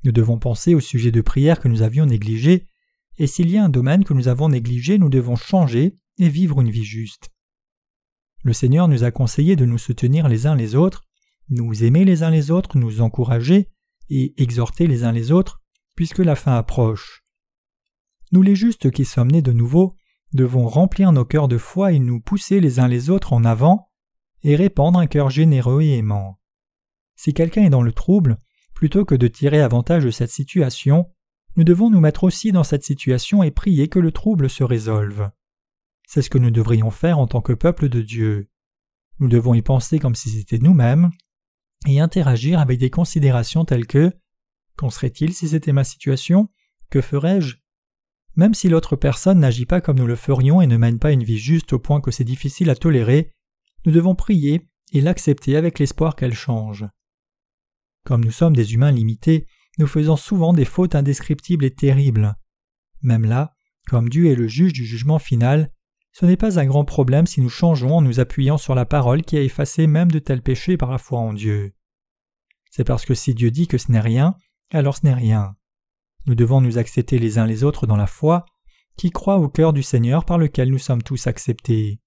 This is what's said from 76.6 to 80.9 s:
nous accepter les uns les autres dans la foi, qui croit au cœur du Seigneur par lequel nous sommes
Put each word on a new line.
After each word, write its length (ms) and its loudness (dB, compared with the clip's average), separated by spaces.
nous 180 0
accepter 400 -2
les 200 -2
uns 80 0
les 180 -2
autres 240 -2
dans 80 2
la 100 0
foi, 380 -2
qui 140 -4
croit 280 -2
au 100 0
cœur 240 2
du 100 -2
Seigneur 420 0
par 140 0
lequel 320 0
nous 80 0
sommes 240 -4